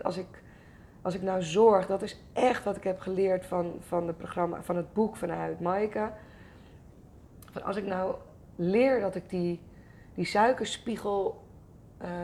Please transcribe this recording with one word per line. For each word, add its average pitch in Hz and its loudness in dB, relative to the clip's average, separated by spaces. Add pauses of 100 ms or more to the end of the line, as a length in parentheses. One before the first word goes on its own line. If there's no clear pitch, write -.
als 170 -2
ik, - -10 (600)
als 175 -2
ik 190 -6
nou 190 0
zorg," 185 6
dat 196 -2
is 208 -10 (160)
echt 247 2
wat 196 -2
ik - -12
heb 185 -2
geleerd 190 0
van, 175 -2
van 175 -2
het 165 -4
programma, 175 -4
van 175 -2
het 170 -4
boek 214 0
vanuit 165 -4
Maaike. 214 0 (1400)
Van - -10
als 190 -4
ik 196 -6
nou 185 -2 (420)
leer 226 4
dat 190 -2
ik 180 -8
die, 175 -2 (540)
die 180 -2
suikerspiegel, 208 0 (520)
eh, 180 -10 (160)